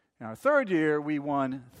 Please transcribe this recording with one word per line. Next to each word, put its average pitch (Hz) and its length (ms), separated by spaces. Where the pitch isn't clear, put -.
In 113 60
our 110 100
third 214 320
year, 156 320
we 147 180
won 139 460